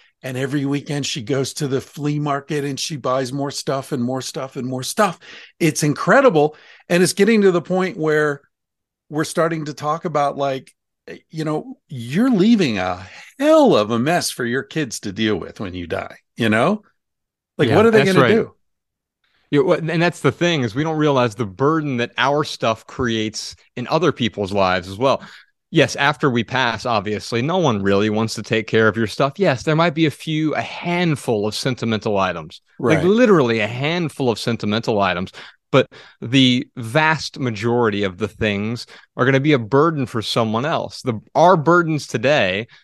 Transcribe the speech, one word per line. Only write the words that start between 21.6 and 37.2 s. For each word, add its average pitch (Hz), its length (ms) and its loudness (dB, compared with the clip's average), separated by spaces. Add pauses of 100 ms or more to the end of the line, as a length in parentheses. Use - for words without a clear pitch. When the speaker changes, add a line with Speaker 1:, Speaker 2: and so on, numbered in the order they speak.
Speaker 2:
that 117 200 -4
our 143 280 2
stuff - 420 -2
creates 113 720 -4 (180)
in 123 120 -8
other 160 260 2
people's 101 400 -4
lives 92 340 0
as 95 100 -12
well. 123 240 0 (480)
Yes, 143 260 2
after 143 340 0
we 117 140 0
pass, 120 420 -2
obviously, 107 560 -2
no 160 160 -2
one 127 240 2
really 98 300 2
wants 107 240 -2
to 110 80 -8
take 110 240 -2
care 113 200 4
of 104 80 2
your 113 120 0
stuff. 139 300 -2
Yes, 160 260 0
there 156 120 0
might 165 200 2
be 160 100 2
a 147 60 2
few, 156 420 -4
a - 80 -4
handful 156 840 -2
of 107 80 -6
sentimental 113 640 -2
items, 85 420 -4 (180)
like, 120 180 2
Speaker 1:
Right. - 80 0
Speaker 2:
literally 180 540 4
a 104 80 0
handful 139 640 -4
of 104 80 0
sentimental 110 640 -2
items. 92 300 -2 (400)
But 131 160 4 (340)
the 127 540 2
vast 151 640 -2